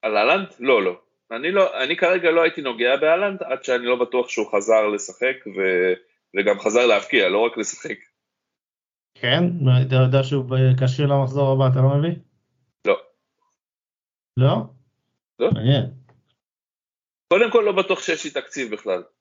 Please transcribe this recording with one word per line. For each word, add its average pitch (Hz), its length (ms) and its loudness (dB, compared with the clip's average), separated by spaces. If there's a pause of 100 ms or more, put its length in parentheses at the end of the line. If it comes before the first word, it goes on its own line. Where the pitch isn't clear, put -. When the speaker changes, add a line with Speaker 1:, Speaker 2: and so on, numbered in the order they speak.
Speaker 1:
על 107 140 -2
אלנד? 160 320 0 (100)
לא, 120 240 2
לא. 90 180 -4 (300)
אני 135 220 -6
לא, 185 300 0
אני 160 140 -2
כרגע 175 340 2
לא 165 120 4
הייתי 165 200 -2
נוגע 123 340 0
באלנד, 185 460 0
עד 131 220 -8
שאני 123 200 -2
לא 123 120 0
בטוח 120 320 -2
שהוא - 240 -6
חזר 107 360 2
לשחק, 107 480 -4 (100)
ו-, 92 460 0 (440)
וגם 101 220 0
חזר 117 280 2
להבקיע, 104 420 2
לא 98 100 0
רק 113 180 -2
לשחק. - 420 -10 (1160)
Speaker 2:
כן? 135 280 0 (220)
מה, 127 180 4
אתה 131 120 -2
יודע 131 280 4
שהוא 135 220 -2
ב-, 131 400 2
כשיר 143 220 0
למחזור 139 460 0
הבא, 135 200 2
אתה 131 80 0
לא 139 180 4
מביא? 165 180 -2 (720)
Speaker 1:
לא. - 160 0 (1300)
Speaker 2:
לא? 139 200 4 (840)
Speaker 1:
לא. 123 120 2
Speaker 2:
מעניין. 120 340 2 (1500)
Speaker 1:
קודם 214 180 2
כל, 226 160 4
לא 202 60 0
בטוח 185 300 -2
שיש 165 220 -6
לי 151 60 -10
תקציב 131 420 -8
בכלל. 95 300 -4 (180)